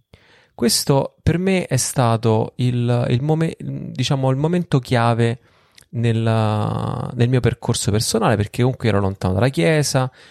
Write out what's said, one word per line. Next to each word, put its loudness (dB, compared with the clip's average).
Questo 0
per 2
me 0
è -2
stato 0
il, 0
il 0
mome-, 0
diciamo, -4
il 2
momento 0
chiave 0
nella, 0
nel 2
mio 2
percorso 0
personale, 2
perché -2
comunque 0
ero 2
lontano -2
dalla 2
chiesa, 0